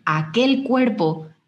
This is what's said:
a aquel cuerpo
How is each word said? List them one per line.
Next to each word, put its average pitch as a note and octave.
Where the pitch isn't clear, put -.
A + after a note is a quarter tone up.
a D#3
aquel C4
cuerpo G#3